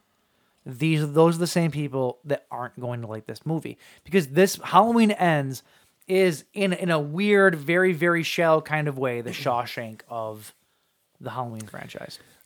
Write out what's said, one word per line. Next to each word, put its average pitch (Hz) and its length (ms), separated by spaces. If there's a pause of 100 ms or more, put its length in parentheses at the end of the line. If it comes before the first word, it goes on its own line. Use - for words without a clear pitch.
(640)
These, 151 480
those 165 240
are 165 40
the 175 60
same 165 240
people 135 540
that 143 260
aren't 120 280
going 123 220
to 117 80
like 110 180
this - 180
movie, 151 340 (260)
because 156 240
this 180 340
Halloween 226 480
Ends 147 520 (440)
is 185 460
in, 196 200
in 175 180
a 160 100
weird, 190 560
very, 170 360
very 170 300
shell 160 400
kind 151 260
of 139 80
way, 127 240
the 117 100
Shawshank 120 800
of 110 460 (640)
the 127 100
Halloween 113 360
franchise. - 520 (280)